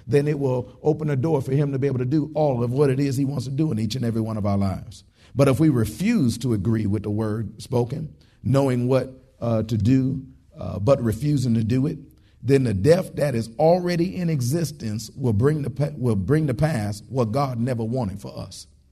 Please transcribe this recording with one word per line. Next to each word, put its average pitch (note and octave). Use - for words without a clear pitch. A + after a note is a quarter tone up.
then C#3+
it C#3+
will C3
open D3+
the C#3+
door D#3+
for C3
him C#3+
to C3+
be C#3
able C3+
to B2+
do D3
all C#3
of A#2+
what C#3
it B2+
is C#3
he C#3
wants C3
to C3+
do D3
in G#2+
each A2+
and B2+
every A2+
one A2
of G2+
our G2+
lives. F#2+
But C#3
if C3
we D#3+
refuse B2+
to B2
agree A2
with G2
the G#2
word G#2+
spoken, B2
knowing B2
what, B2+
uh, A2+
to A2
do, C3
uh, F#2+
but B2+
refusing B2
to A2+
do C3
it, D#3+
then C3
the A2+
death C#3
that C3
is A2+
already F3
in F3+
existence A#2+
will B2+
bring C#3
the A#2+
pa-, C#3+
will A#2+
bring C3
to A#2+
pass G#2
what A#2
God C3
never A#2
wanted A2
for -
us. -